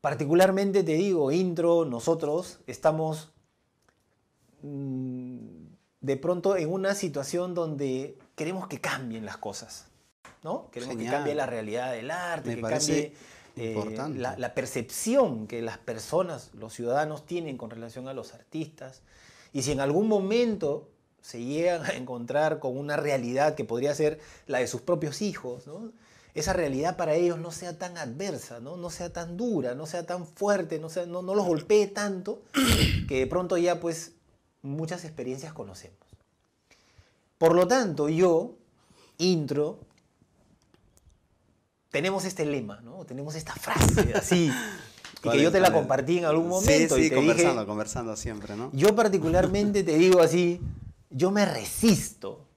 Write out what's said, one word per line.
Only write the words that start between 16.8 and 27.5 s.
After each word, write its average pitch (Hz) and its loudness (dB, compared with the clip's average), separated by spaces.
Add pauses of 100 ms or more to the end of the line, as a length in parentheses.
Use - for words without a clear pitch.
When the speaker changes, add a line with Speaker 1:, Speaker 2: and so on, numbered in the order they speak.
Speaker 1:
tienen 165 -8
con 113 -12
relación 117 -14
a 135 -10
los 120 -12
artistas. - -12 (520)
Y 135 -4
si 139 0
en 135 0
algún 156 2
momento 202 0 (320)
se 120 -12
llegan 160 0
a 190 -2
encontrar 131 -2
con 127 -4
una 143 -4
realidad 139 0
que 139 -4
podría 120 -2
ser 151 0 (280)
la 127 -2
de 123 0
sus - -8
propios 156 -2
hijos, 127 -6
¿no? 208 -14 (420)
Esa 151 -2
realidad 156 0
para 156 0
ellos 170 2
no 165 -10